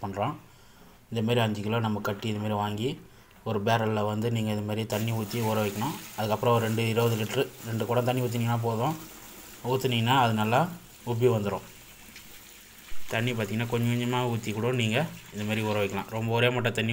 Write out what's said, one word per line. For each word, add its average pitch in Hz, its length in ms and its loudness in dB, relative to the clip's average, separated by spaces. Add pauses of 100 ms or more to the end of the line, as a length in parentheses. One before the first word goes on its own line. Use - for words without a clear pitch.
பண்றோம். 104 320 -4 (760)
இந்த 113 160 -2
மாதிரி 123 180 4
அஞ்சு 104 220 0
கிலோ 110 200 2
நம்ம 104 220 0
கட்டி 104 240 -4
இது 104 100 -4
மாதிரி 107 220 0
வாங்கி, 104 260 -2 (600)
ஒரு 107 180 0
பேரல்ல 110 420 2
வந்து 107 260 0
நீங்க 107 200 0
இது 104 120 -2
மாதிரி 107 160 -2 (100)
தண்ணி 113 260 0
ஊத்தி 110 200 -4 (120)
ஊற 110 40 0 (100)
வைக்கணும். 107 300 -2 (220)
அதுக்கப்புறம் 117 400 2
ஒரு 113 100 2
ரெண்டு, 113 240 2
இருபது 117 300 4
லிட்டரு, 127 240 0 (240)
ரெண்டு 113 220 -2
குடம் 120 180 2
தண்ணி 123 160 2
ஊத்தினீங்கன்னா 117 420 0
போதும். 117 260 0 (760)
ஊத்துனீங்கன்னா 123 540 4
அது 113 160 4
நல்லா 113 180 4 (520)
உப்பி 120 240 4
வந்துரும். 98 300 -2 (1500)
தண்ணி 117 180 0
பார்த்தீங்கன்னா, 113 400 -2
கொஞ்சம் 120 220 2
கொஞ்சமா 123 280 0 (120)
ஊத்தி 113 160 -4 (100)
கூட 127 240 0
நீங்க 110 140 2 (340)
இந்த 104 160 -6
மாதிரி 110 220 0
ஊற 107 140 0
வைக்கலாம். 98 340 -4
ரொம்ப 113 120 -2 (100)
ஒரே 123 180 4
மட்டம் 117 220 0
தண்ணி 110 120 0